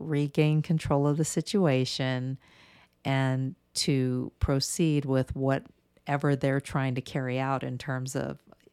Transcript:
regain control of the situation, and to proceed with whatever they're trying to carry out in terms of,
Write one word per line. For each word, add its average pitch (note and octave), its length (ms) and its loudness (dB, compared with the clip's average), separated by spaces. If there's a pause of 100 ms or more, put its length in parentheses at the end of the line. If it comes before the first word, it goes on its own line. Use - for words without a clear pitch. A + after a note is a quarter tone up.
regain D3+ 640 2
control D3 440 2
of D3 100 2
the D#3 80 2
situation, C3 1120 0 (640)
and C3+ 500 0 (200)
to B2+ 640 0
proceed C#3+ 640 2
with C3 320 0
whatever C#3 1000 -2
they're C3+ 260 0
trying C3+ 360 -2
to C3+ 40 -4
carry B2+ 380 -4
out C3 240 -2
in B2+ 160 -6
terms C3 380 -6
of, - 260 -6 (300)